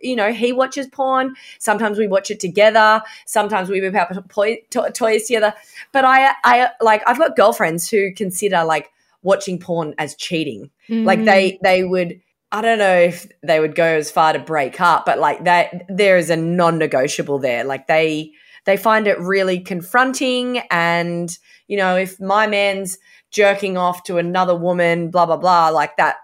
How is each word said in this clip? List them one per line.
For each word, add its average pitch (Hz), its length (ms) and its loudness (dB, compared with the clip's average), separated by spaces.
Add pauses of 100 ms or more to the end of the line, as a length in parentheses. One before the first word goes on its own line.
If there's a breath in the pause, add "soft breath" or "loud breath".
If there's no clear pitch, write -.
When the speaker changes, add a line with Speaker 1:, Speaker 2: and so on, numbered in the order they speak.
Speaker 1:
you 254 160 -6
know, 214 160 0
he 240 220 -2
watches 262 320 -2
porn. 262 480 -2 (240 loud breath)
Sometimes 208 400 -2
we 220 80 0
watch 190 240 -2
it 214 100 -10
together. 214 640 4 (240 loud breath)
Sometimes 202 420 -2
we 196 140 -4
whip 190 120 -4
out 190 360 -4
poi-, 214 260 -2 (140)
to-, 214 240 -4
toys 220 320 -2
together. 214 260 0 (400 loud breath)
But 262 140 2
I, 262 260 4 (120)
I, 247 260 4 (100)
like, 214 260 2
I've 240 120 2
got 311 180 0
girlfriends 196 540 2
who 196 240 0
consider, 185 500 -2
like, 156 240 -2 (320)
watching 190 380 -2
porn 165 400 -6
as 147 160 -8
cheating. 143 560 -8 (180)
Like, 220 380 0
they, 190 260 4
Speaker 2:
Mm. 190 100 -18
Speaker 1:
they 185 220 2
would, 180 360 -4 (320)
I 208 100 -4
don't 226 160 2
know 190 220 4
if 175 300 0 (120)
they 156 180 2
would 156 140 -2
go 170 100 2
as 156 260 0
far 160 220 4
to 151 60 -4
break 139 420 -4
up, 170 240 2
but, - 140 0
like, 165 260 -2
that, 175 460 0
there 190 260 4
is 170 140 0
a 165 60 0
non-negotiable 160 1040 0
there. 123 260 -2
Like, 135 220 -8
they, 160 460 0 (320 soft breath)
they 196 140 0
find 220 280 2
it 196 140 0
really 185 400 -2
confronting. 247 1120 -2
And, 170 640 -2 (320 soft breath)
you 202 80 -6
know, 185 200 0
if 190 220 -4
my 196 280 0
man's 196 500 -2 (340 soft breath)
jerking 196 460 0
off 180 280 -2
to 180 120 -6
another 175 400 0
woman, 170 540 0
blah, 175 160 2
blah, 165 100 0
blah, 170 320 4
like, 151 300 0
that 156 260 2